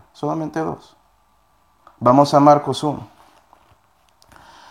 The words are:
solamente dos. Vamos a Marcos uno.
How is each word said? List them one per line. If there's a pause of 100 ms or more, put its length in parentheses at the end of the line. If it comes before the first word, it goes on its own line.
(120)
solamente
dos. (1000)
Vamos
a
Marcos
uno. (1600)